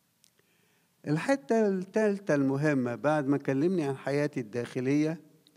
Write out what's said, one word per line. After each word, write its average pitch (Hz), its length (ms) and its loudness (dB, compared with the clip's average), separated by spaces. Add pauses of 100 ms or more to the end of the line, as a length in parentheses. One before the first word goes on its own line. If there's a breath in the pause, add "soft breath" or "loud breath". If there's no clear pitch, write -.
(1080)
الحتة 226 600 0
التالتة 196 680 0
المهمة، 135 600 2
بعد 143 320 0
ما 143 120 2
كلمني 151 440 0
عن 139 140 -2
حياتي 143 440 -2
الداخلية، 131 800 -2 (360 soft breath)